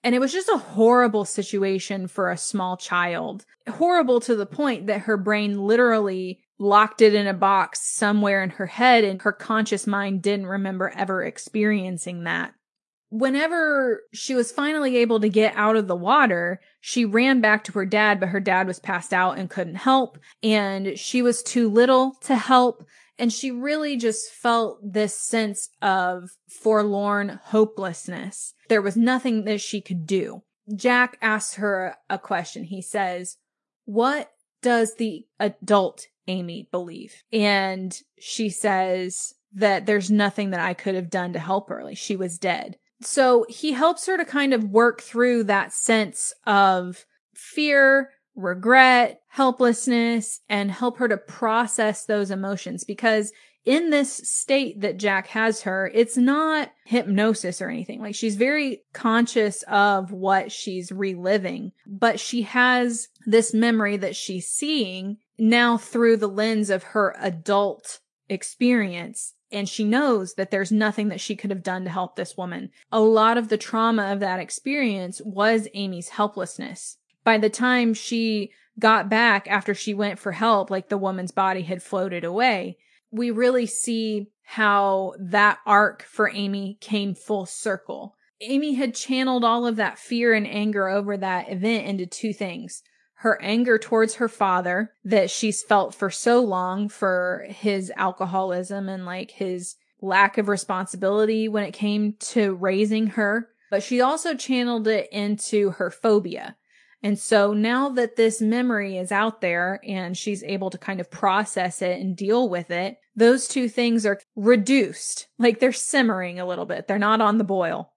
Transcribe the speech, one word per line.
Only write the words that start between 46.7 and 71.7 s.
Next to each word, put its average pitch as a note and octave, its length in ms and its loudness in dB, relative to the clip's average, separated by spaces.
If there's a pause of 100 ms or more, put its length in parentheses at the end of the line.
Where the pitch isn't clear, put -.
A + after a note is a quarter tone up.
fear, C#4 760 2 (220)
regret, A#3+ 920 4
helplessness, A#3+ 1200 0
and G3+ 240 -2
help A#3+ 280 -4
her B3 100 2
to G3+ 80 2
process A3 880 -2
those G3+ 260 -2
emotions, F#3+ 540 -6
because G#3+ 480 0 (320)
in D#4+ 240 2
this C#4+ 240 2
state - 680 -2
that F#3+ 160 -4
Jack G3 300 -2
has A3 360 -2
her, F#3+ 300 -2
it's A3+ 220 2
not D4 560 2 (140)
hypnosis G#3 760 0
or - 60 -6
anything. - 320 -10
Like, G#3+ 160 -10
she's A3 200 -4
very C4+ 480 0 (100)
conscious A3+ 720 0
of G3+ 480 2
what F#3+ 420 0
she's F#3 360 -8
reliving, F#3 840 -4 (120)
but G#3+ 360 0
she A#3+ 220 -4
has B3 680 0 (160)
this A3 280 4
memory A3 440 2
that F#3 180 -6
she's F#3 320 -8
seeing G#3 720 -4 (200)
now A#3 400 4
through A3+ 400 2
the G#3 100 -2
lens G#3+ 420 -2
of F#3+ 140 0
her G#3 360 0
adult G3 800 -2 (300)
experience. G3+ 1040 -2 (160)
And G3+ 200 -6
she - 140 -6
knows A3+ 500 0
that F#3+ 160 -4
there's G3 220 -2
nothing G#3+ 380 0
that F#3+ 120 -8
she G#3 140 -6
could G3+ 160 -8
have F#3+ 100 -6
done F#3 220 -6